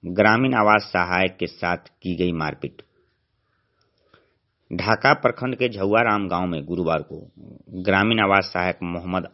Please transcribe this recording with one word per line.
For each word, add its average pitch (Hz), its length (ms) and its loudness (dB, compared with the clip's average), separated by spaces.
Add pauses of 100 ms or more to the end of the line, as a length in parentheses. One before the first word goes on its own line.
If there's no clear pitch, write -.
ग्रामीण 107 500 4
आवास 107 400 4
सहायक 90 440 0
के 87 100 -6
साथ 87 400 -6 (140)
की 90 140 -6
गई 90 160 0
मारपीट। 78 500 -8 (1900)
ढाका 110 420 2
प्रखंड 127 420 -2
के 120 140 -2
झौआराम 104 580 0
गांव 90 200 -2
में 80 180 -6
गुरुवार 82 360 -2
को 78 200 -14 (640)
ग्रामीण 104 360 2
आवास 98 340 2
सहायक 90 300 -4
मोहम्मद 90 500 -6